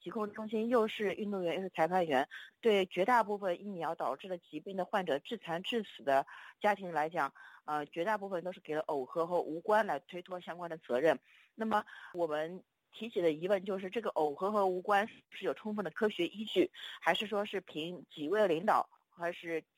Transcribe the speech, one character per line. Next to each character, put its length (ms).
疾 80
控 200
中 160
心 220
又 180
是 280
运 160
动 120
员 140
又 60
是 80
裁 180
判 160
员， 240
对 240
绝 180
大 200
部 160
分 200
疫 120
苗 240
导 200
致 140
的 80
疾 240
病 160
的 80
患 220
者 140
致 180
残 240
致 200
死 200
的 240
家 140
庭 180
来 160
讲， 240
呃， 220
绝 180
大 140
部 100
分 160
都 80
是 80
给 140
了 80
耦 240
合 200
和 140
无 200
关 260
来 140
推 200
脱 200
相 180
关 100
的 80
责 240
任。 180
那 100
么 180
我 140
们 340
提 160
起 140
的 80
疑 160
问 180
就 140
是， 100
这 140
个 80
耦 240
合 160
和 160
无 160
关 260
是 140
有 100
充 220
分 80
的 80
科 160
学 180
依 180
据， 240
还 140
是 100
说 220
是 140
凭 500
几 180
位 200
领 180
导 240
还 220
是 320